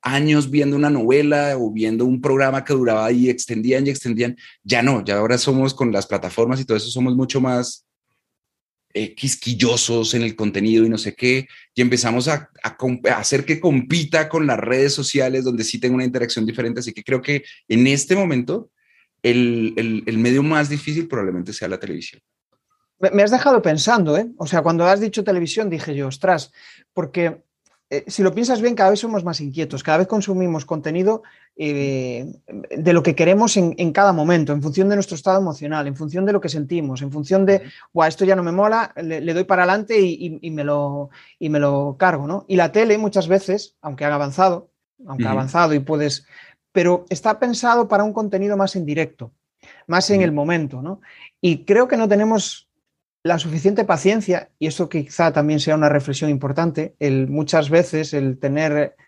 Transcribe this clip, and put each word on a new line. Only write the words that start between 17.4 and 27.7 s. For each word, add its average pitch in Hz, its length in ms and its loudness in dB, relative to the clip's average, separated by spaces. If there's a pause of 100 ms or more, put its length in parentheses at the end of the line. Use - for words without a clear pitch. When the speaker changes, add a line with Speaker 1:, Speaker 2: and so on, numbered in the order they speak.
Speaker 1:
en 120 180 6
este 143 300 2
momento 170 520 -2 (540)
el, 120 540 2
el, 113 280 -4
el 113 120 -2
medio 123 260 2
más 151 240 0
difícil 151 400 -6
probablemente 92 460 -4
sea - 160 -8
la 92 100 -6
televisión. 87 420 -12 (760)
Speaker 2:
Me, 190 120 2
me 202 120 4
has 208 80 4
dejado 247 300 4
pensando, 156 560 2
¿eh? 226 100 -2 (100)
O 175 80 -8
sea, 165 160 0
cuando 170 240 2
has 190 140 4
dicho 208 240 -2
televisión 190 460 -2
dije 160 260 -6
yo, 139 120 -4
"Ostras", 160 440 -2 (420)
porque, 165 480 -4 (480)